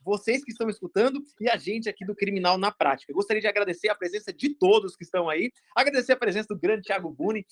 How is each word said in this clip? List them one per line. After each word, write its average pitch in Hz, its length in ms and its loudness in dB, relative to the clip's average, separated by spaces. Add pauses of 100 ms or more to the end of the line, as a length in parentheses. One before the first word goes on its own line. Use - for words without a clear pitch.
Vocês 220 420 -2
que 233 80 -14
estão 226 180 -4
escutando 240 540 0 (160)
e 220 100 0
a 233 60 2
gente 214 320 -6
aqui 196 180 -10
do 202 80 -6
Criminal 190 440 0
na 196 140 0
Prática. 139 420 0
Gostaria 208 280 0
de 214 60 0
agradecer 202 400 -2
a 208 80 2
presença 185 380 -8
de 147 200 -2
todos 196 440 4
que 170 80 -18
estão 175 240 -2
aí. 180 220 -2 (220)
Agradecer 262 380 2
a 240 60 4
presença 214 360 -2
do 165 60 -10
grande 202 240 0
Thiago 185 260 -4
Bunin, 190 420 -4